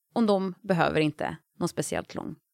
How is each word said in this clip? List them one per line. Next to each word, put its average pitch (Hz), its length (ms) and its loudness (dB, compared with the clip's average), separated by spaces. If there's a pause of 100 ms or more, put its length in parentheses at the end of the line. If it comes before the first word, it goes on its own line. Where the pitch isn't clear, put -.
(140)
Och 233 100 2
de 190 380 2
behöver 160 380 2
inte 151 380 -2 (220)
någon 175 100 -2
speciellt - 460 -6
lång 90 200 -10 (180)